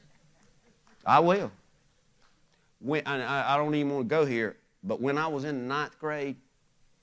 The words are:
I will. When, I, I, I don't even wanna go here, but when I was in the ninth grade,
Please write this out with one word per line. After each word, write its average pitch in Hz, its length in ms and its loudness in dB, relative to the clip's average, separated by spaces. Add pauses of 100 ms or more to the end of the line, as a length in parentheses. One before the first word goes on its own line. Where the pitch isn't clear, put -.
(1040)
I 127 140 6
will. 170 320 2 (1300)
When, 139 280 -2
I, 135 160 -2
I, 135 300 0
I 143 40 4
don't 151 160 0
even 147 180 0
wanna 139 140 -2
go 151 200 2
here, 117 320 -2 (260)
but 104 180 -4
when 139 160 0
I 160 100 0
was 143 180 -4
in 147 120 -4
the 123 80 -6
ninth 139 320 -4
grade, 147 380 -6 (680)